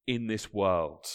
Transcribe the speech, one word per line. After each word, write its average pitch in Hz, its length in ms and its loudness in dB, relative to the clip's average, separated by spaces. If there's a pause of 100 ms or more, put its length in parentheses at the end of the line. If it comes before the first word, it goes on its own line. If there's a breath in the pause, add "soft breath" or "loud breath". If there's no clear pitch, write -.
in 117 200 -2
this 110 260 -4
world. 90 520 2 (100)